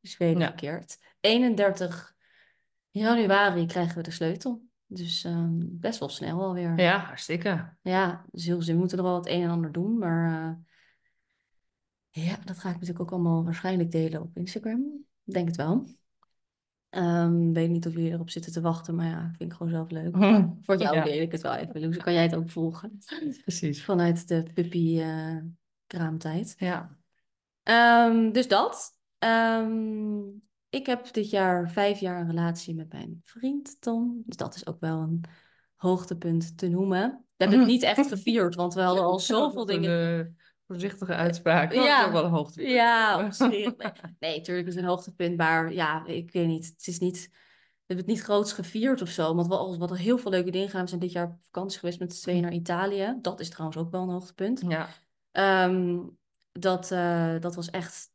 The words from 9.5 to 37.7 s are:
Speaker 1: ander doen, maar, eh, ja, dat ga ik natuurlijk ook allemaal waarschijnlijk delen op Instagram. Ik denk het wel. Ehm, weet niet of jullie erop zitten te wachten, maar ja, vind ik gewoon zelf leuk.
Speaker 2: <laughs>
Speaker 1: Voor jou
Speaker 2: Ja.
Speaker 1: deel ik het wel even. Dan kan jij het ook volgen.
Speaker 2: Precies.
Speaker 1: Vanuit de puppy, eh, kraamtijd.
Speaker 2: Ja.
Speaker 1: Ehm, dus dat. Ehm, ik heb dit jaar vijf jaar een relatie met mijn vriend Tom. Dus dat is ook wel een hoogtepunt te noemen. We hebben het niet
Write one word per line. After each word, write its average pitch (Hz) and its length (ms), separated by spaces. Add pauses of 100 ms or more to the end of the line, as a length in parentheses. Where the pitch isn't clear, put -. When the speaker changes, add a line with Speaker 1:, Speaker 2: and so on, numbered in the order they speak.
Speaker 1:
ander 165 220
doen, 196 260
maar, 165 440 (1700)
eh, 160 160
ja, 196 180
dat 185 140
ga 190 100
ik 175 60
natuurlijk 170 260
ook 170 120
allemaal 170 320
waarschijnlijk 170 460
delen 160 320
op 170 140
Instagram. 214 440 (440)
Ik 190 100
denk 180 120
het 170 100
wel. 165 300 (1040)
Ehm, 170 640
weet 165 180
niet 170 160
of 170 60
jullie 165 200
erop 165 180
zitten 165 220
te 165 80
wachten, 165 340
maar 165 120
ja, 165 300
vind 170 160
ik - 40
gewoon 170 160
zelf 165 180
leuk. 165 240
Speaker 2:
<laughs> 196 500
Speaker 1:
Voor 196 120
jou 151 200
Speaker 2:
Ja. 156 80
Speaker 1:
deel 151 160
ik 165 120
het 160 100
wel 127 120
even. 156 260
Dan 160 160
kan 175 160
jij 170 100
het 170 120
ook 165 160
volgen. 170 480 (440)
Speaker 2:
Precies. 156 420
Speaker 1:
Vanuit 170 440
de 165 140 (120)
puppy, 170 460
eh, 160 360 (500)
kraamtijd. 165 720
Speaker 2:
Ja. 175 380 (640)
Speaker 1:
Ehm, 233 720
dus 254 160
dat. - 500 (200)
Ehm, 220 1000 (480)
ik 269 180
heb 240 260
dit 208 180
jaar 180 400
vijf 202 300
jaar 180 200
een 170 60
relatie 170 480
met 160 180
mijn 170 320
vriend 277 560
Tom. 233 460
Dus - 100
dat - 180
is - 120
ook 165 140
wel 160 180
een 165 260 (520)
hoogtepunt 170 800
te 180 100
noemen. 190 400 (280)
We 185 80
hebben 202 140
het 240 100
niet 247 140